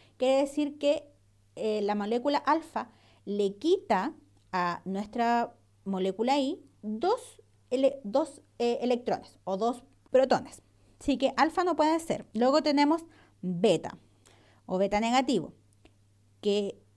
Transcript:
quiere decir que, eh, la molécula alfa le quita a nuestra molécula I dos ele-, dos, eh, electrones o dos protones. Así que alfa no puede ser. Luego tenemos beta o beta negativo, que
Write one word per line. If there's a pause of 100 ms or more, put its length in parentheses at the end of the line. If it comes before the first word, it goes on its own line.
(160)
quiere
decir
que, (520)
eh,
la
molécula
alfa (360)
le
quita (400)
a
nuestra (300)
molécula
I (180)
dos (280)
ele-,
dos, (180)
eh,
electrones
o
dos (260)
protones. (400)
Así
que
alfa
no
puede
ser.
Luego
tenemos (380)
beta (680)
o
beta
negativo, (840)
que (180)